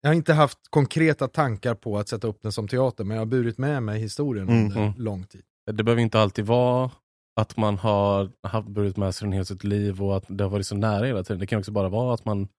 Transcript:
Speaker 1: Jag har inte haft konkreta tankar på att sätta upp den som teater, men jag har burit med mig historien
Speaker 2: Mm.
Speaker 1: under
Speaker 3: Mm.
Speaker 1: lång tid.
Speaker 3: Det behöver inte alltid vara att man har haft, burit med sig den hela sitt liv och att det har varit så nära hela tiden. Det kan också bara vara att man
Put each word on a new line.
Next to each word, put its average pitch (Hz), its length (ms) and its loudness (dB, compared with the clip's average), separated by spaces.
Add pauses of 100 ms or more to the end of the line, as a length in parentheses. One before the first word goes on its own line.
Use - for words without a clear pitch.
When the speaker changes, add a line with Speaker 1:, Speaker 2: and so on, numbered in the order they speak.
Speaker 1:
Jag 147 60 4
har 160 40 6
inte 165 180 2
haft 151 260 4 (120)
konkreta 151 580 2
tankar 120 460 0
på 104 240 -4
att 104 100 -4
sätta 117 200 -4
upp 101 140 -6
den 107 100 -4
som 104 160 -6
teater, 127 360 0
men 104 120 -4
jag 110 40 -2
har 110 60 -2
burit 117 320 0
med 139 240 -2
mig 107 180 -2
historien 110 480 -4
Speaker 2:
Mm. 113 160 6
Speaker 1:
under 101 160 -2
Speaker 3:
Mm. 104 160 0
Speaker 1:
lång 104 280 -6
tid. - 180 -20 (300)
Speaker 3:
Det 107 120 0
behöver 117 180 4
inte 110 180 4
alltid 104 260 2
vara 123 440 2 (500)
att - 160 -2
man 104 220 2
har 101 520 2 (180)
haft, 107 200 -4
burit 101 280 -2
med 95 180 -2
sig 110 120 -6
den 98 60 0
hela 95 120 0
sitt 92 200 -10
liv 101 380 -2
och 98 140 0
att 95 120 -4
det 101 160 -2
har 95 60 0
varit 101 160 -2
så - 100 -6
nära 107 300 0
hela 107 180 -4
tiden. 92 160 -6
Det 98 60 -4
kan 110 120 -2
också 101 140 -6
bara 98 160 0
vara 120 260 0
att - 100 -8
man 101 240 -2 (100)